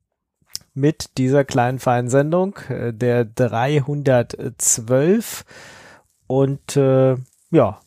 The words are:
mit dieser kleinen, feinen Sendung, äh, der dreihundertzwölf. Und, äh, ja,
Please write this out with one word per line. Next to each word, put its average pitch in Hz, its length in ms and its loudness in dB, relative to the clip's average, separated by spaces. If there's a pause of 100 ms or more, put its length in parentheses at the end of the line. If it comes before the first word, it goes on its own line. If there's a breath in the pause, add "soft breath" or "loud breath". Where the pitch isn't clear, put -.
(720)
mit 139 440 -4
dieser 135 280 2
kleinen, 127 340 -2
feinen 123 300 -2
Sendung, 160 480 0 (120)
äh, 120 240 -6
der 120 320 0
dreihundertzwölf. 127 2250 0 (840 loud breath)
Und, 135 500 -2
äh, 131 380 4 (360)
ja, 117 360 2